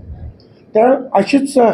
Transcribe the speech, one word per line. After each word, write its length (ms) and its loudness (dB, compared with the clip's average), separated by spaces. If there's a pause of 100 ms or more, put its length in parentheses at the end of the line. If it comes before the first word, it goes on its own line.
(760)
त्या 380 2
अशीच 460 0 (160)